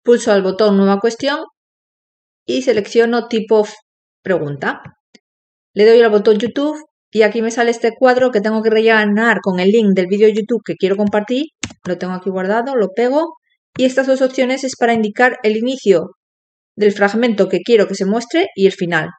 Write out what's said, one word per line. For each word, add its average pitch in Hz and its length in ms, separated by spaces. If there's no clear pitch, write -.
Pulso 240 300
al 196 100
botón 196 360
nueva 196 220
cuestión 269 440
y 262 200
selecciono 233 640
tipo 214 340
f-, 208 140
pregunta. 160 580
Le 208 100
doy 226 160
al 233 80
botón 208 300
YouTube 294 440
y 214 100
aquí 214 220
me 226 80
sale 233 180
este 233 240
cuadro 254 380
que 208 100
tengo 214 220
que 220 80
rellenar 220 720
con 185 160
el 185 100
link 208 240
del 180 140
vídeo 208 200
YouTube 220 380
que 170 80
quiero 190 220
compartir. 208 500
Lo 180 160
tengo 185 140
aquí 185 180
guardado, 214 440
lo 202 200
pego. 285 400
Y 254 80
estas 262 220
dos 262 160
opciones 262 400
es 262 120
para 233 180
indicar 226 500
el 214 120
inicio 214 600
del 202 140
fragmento 202 560
que 180 140
quiero 208 260
que 196 80
se 190 100
muestre 247 480
y 196 120
el 190 80
final. 170 340